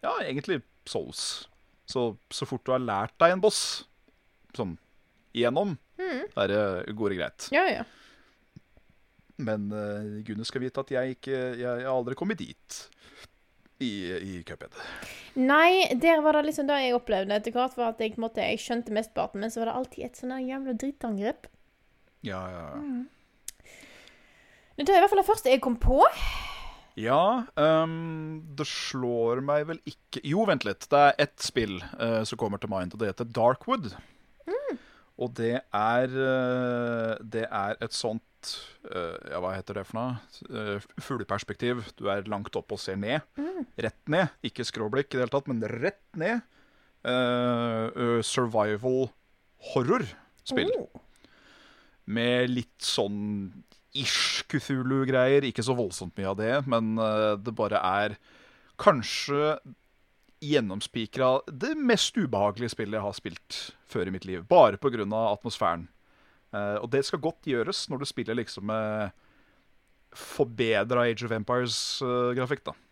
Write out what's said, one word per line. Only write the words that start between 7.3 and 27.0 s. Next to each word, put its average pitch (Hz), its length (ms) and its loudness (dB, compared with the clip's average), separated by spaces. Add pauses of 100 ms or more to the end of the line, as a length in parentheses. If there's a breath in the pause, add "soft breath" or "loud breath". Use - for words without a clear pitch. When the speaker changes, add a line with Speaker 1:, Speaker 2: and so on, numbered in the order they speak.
Speaker 2:
Ja, 330 140 4
ja. - 180 -2 (1500 soft breath)
Speaker 1:
Men, 107 340 -2
eh, 104 500 -6
Gudene 110 220 -8
skal - 160 -4
vite 127 180 -4
at 135 120 -6
jeg 127 260 -2
ikke, - 160 -8 (240)
jeg, - 20 -10
jeg 123 280 -4
har 135 80 0 (100)
aldri 127 100 -4
kommet 185 240 -4
dit - 500 -14 (920 loud breath)
i, 101 320 -4
i 92 320 -8
Cuphead. - 260 -14 (640 loud breath)
Speaker 2:
Nei, 320 600 6
der 320 260 6
var 302 120 4
det 302 140 4
liksom 302 220 -2
det 285 140 4
jeg 247 120 2
opplevde 208 400 0
etter 214 180 -2
hvert, 247 240 0
var 240 120 0
at 226 100 -6
jeg, 220 160 -2
på - 40 -8
en 226 100 -2
måte, 220 160 -6
jeg 220 140 0
skjønte 240 340 -4
mesteparten, 202 480 -2
men 226 100 -4
så 226 100 -6
var 226 60 0
det 226 80 -2
alltid 254 300 -6
et 240 160 -12
sånn 254 100 -8
der 262 160 -6
jævla 262 320 -6
drittangrep. 220 680 -4 (760)
Speaker 1:
Ja, 92 260 -6
ja, 87 200 -10
ja. - 80 -10
Speaker 2:
Mhm. 269 300 -6 (1700 soft breath)
Men 285 80 0
det 392 80 8
er 359 40 12
i 339 40 10
hvert 392 80 8
fall 392 120 6
det - 40 4
første 427 240 2
jeg 269 100 6
kom 247 160 0
på. 269 260 6 (920 loud breath)
Speaker 1:
Ja, 175 520 2 (100)